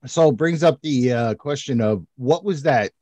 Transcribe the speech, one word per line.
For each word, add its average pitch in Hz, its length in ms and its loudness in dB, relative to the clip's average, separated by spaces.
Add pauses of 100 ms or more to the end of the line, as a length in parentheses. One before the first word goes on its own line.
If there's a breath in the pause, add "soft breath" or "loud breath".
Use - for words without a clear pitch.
So 160 240 2
it 123 60 0
brings 160 260 -2
up 160 200 2
the, 123 300 0
uh, 117 220 0
question 139 460 -4
of 107 240 0 (120)
what 151 280 0
was 170 180 -4
that 123 400 0